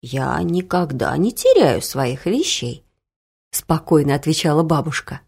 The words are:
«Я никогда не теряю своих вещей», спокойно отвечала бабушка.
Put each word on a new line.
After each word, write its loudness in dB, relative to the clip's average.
«Я -4
никогда -2
не 0
теряю 4
своих -4
вещей», -4
спокойно 0
отвечала 0
бабушка. -4